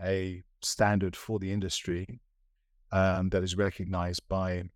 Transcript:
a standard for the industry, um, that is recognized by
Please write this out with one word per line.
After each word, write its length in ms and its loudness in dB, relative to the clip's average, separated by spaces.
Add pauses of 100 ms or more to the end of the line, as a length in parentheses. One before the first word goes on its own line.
a 400 -2 (180)
standard 540 2
for 240 -4
the 120 -2
industry, 680 -4 (720)
um, 380 4
that 140 2
is 120 -2
recognized 720 -2
by 360 -2 (120)